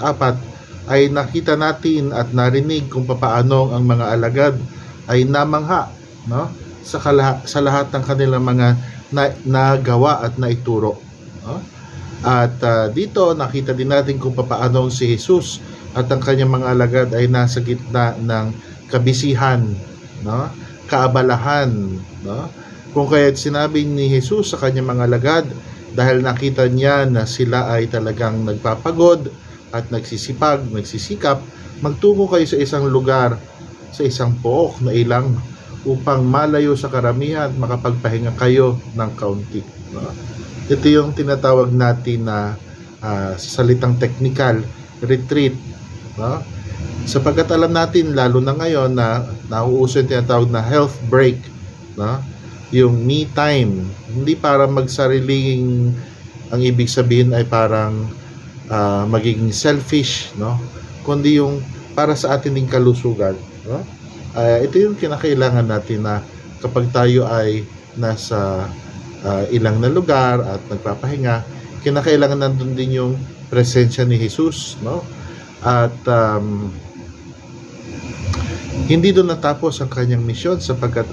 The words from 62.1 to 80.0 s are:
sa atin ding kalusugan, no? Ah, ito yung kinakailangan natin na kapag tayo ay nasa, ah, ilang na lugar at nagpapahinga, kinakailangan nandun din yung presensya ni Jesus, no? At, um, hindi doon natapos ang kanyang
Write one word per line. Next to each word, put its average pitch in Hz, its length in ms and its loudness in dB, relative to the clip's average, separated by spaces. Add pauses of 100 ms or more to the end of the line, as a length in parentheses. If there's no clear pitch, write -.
sa 135 160 0
atin 139 240 -2
ding 131 80 0
kalusugan, 120 720 2 (320)
no? 143 160 -6 (480)
Ah, 117 240 4
ito 135 240 2
yung 208 160 2
kinakailangan 131 720 2
natin 107 400 -2
na 104 160 -4 (320)
kapag 123 320 -2
tayo 123 400 4
ay 107 320 0 (400)
nasa, 101 640 -2 (560)
ah, 98 320 -2
ilang 110 300 2
na 127 100 4
lugar 135 480 4
at 95 220 -6 (100)
nagpapahinga, 117 720 -4 (400)
kinakailangan 143 540 2
nandun 131 340 -2
din 127 240 -2
yung 127 160 0 (400)
presensya 123 540 2
ni 120 100 4
Jesus, 131 640 -2
no? 135 240 -6 (600)
At, 120 400 2
um, 104 640 2 (2250)
hindi 165 240 4
doon 180 240 4
natapos 147 480 -2
ang 131 80 -4
kanyang 123 320 0